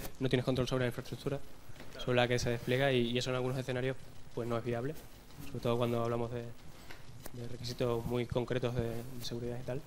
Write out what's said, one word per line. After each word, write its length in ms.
no 80
tienes 160
control 240
sobre 160
la 40
infraestructura, 520
sobre 180
la 120
que 100
se 120
despliega, 420
y, 180
y 80
eso 120
en 60
algunos 200
escenarios 400
pues 120
no 120
es 60
viable, 300
sobre 140
todo 180
cuando 260
hablamos 260
de, 120
de 1080
requisitos 540
muy 220
concretos 500
de, 60
de 420
seguridad 360
y 60
tal. 200